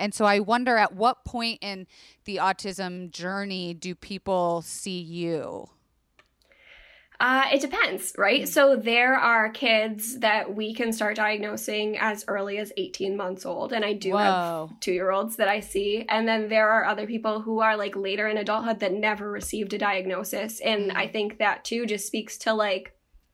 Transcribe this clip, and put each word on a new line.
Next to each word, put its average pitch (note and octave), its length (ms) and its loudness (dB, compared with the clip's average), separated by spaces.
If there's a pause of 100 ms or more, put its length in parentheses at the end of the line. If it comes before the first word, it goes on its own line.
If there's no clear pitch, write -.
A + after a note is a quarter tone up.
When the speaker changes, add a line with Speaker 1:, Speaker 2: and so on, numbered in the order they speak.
Speaker 1:
and G3+ 140 -2
so A3 100 2
I G3+ 160 6
wonder, A#3+ 380 2
at G3+ 160 4
what A3+ 300 2
point A#3 380 -6
in F#3+ 240 -8 (380)
the G3+ 140 -6
autism F3+ 760 -2
journey F#3 600 -6
do F3 200 -8
people F3 680 -2
see - 380 -8
you? E3+ 680 -6 (1500)
Speaker 2:
Uh, C4 320 4
it C#4 80 4
depends, F4+ 560 -2
right? G#3 260 4
Speaker 1:
Mm. - 60 -6
Speaker 2:
So C#4 280 8
there A#3+ 400 4
are A3+ 340 4
kids A3 720 0
that G#3+ 340 2
we G#3+ 180 -4
can A3+ 200 -2
start A3 240 -2
diagnosing G#3+ 840 -2
as G#3+ 300 -2
early G3+ 300 -2
as G#3 180 -6
eighteen G3 400 -4
months F#3+ 280 -6
old. - 280 -6
And A3 120 0
I G#3 80 0
do G3 200 -4
Speaker 1:
Whoa. G3+ 60 4 (520)
Speaker 2:
have - 100 -20
two-year-olds F#3+ 560 0
that G#3 120 2
I G#3 100 2
see. G#3 500 -2
And A3 200 2
then A3 200 0
there A3 200 4
are A3 160 4
other G#3 240 -2
people A3 320 -2
who A3 200 -2
are, A3 160 4
like, G3+ 200 -4
later G3 320 0
in G#3+ 100 0
adulthood A3 420 -2
that G3 120 0
never G#3 400 -2
received G3+ 420 -6
a G#3 40 -2
diagnosis. G3+ 840 -2
And G3+ 320 0
Speaker 1:
Mm. - 40 -4
Speaker 2:
I G3+ 120 -2
think G#3+ 300 -4
that, G3+ 260 0
too, A#3 220 -4
just G#3 200 -4
speaks - 320 -8
to, A3 160 0
like, G#3 400 -2 (400)